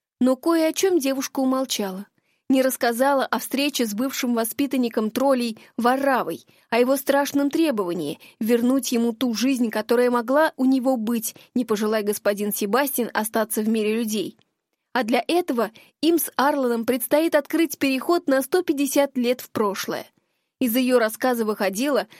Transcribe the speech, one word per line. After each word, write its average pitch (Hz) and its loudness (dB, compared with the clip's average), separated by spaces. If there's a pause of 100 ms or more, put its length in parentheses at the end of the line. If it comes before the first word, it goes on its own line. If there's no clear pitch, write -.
(200)
Но 254 4
кое 320 2
о 320 -2
чем 370 2
девушка 269 -2
умолчала. 254 -2 (400)
Не 262 4
рассказала 262 2
о - -2
встрече 277 -2
с 202 -8
бывшим 247 -2
воспитанником 233 -2
троллей 254 0 (200)
Варавой, 247 0 (240)
о 226 2
его 254 4
страшном 277 0
требовании 202 -2 (200)
вернуть 240 2
ему 233 0
ту 240 -2
жизнь, 233 0
которая 240 2
могла 262 2
у 262 0
него 262 2
быть, 226 -4 (220)
не 247 -2
пожелай 214 -2
господин 208 -2
Себастьян 247 -2
остаться 214 -2
в 214 -2
мире 220 0
людей. 214 -4 (560)
А 247 0
для 240 0
этого 277 -2 (300)
им 330 2
с - -6
Арланом 247 0
предстоит 294 0
открыть 311 0
переход 277 0
на 262 2
сто 359 0
пятьдесят 277 0
лет 247 0
в - -18
прошлое. - -4 (540)
Из 240 0
ее 247 4
рассказа 233 0
выходило, 208 -2 (120)